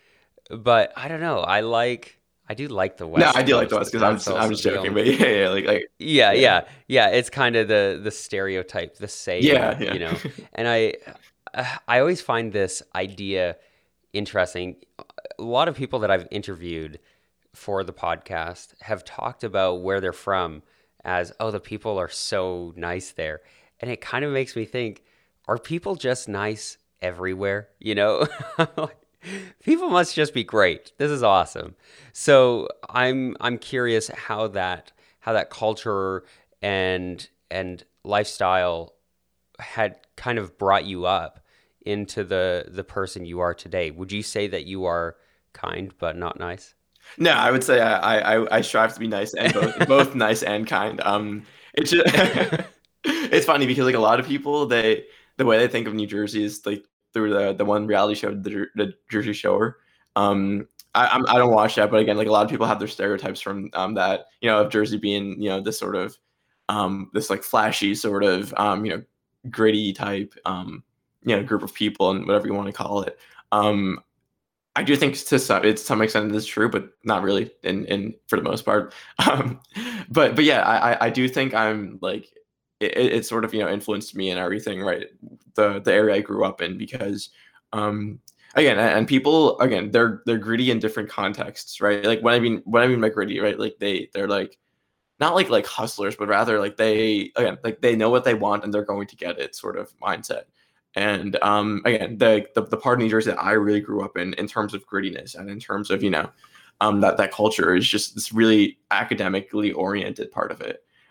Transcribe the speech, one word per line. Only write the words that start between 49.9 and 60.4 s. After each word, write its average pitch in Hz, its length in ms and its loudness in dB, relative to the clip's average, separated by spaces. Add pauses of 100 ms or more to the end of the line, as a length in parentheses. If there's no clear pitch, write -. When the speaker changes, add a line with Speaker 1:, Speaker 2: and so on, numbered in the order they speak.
Speaker 2:
nice 110 280 2
and 107 240 -2
kind. 104 340 -2
Um, 104 420 -2 (300)
it's - 180 0
just, 170 140 6
<laughs> - 600 2 (200)
Speaker 1:
<laughs> - 180 -20
Speaker 2:
it's 285 420 2
funny 143 200 4
because, 131 200 2
like, 127 100 4
a 117 40 2
lot 113 200 6
of 127 80 -4
people, 143 380 -2
they, 113 400 2 (320)
the 131 80 0
way 113 120 6
they 120 100 6
think 117 200 -2
of 107 60 -6
New 107 140 -4
Jersey 104 360 -4
is, 104 220 -8
like, 101 200 -6 (280)
through 107 200 0
the, 98 200 0
the 101 120 -2
one 104 220 0
reality 104 260 2
show, 101 220 -4
the 101 140 -6
Jer-, 101 260 -6
the 101 180 -2 (160)
Jersey 104 240 -2
Shore. 101 440 0 (380)
Um, 101 520 2 (260)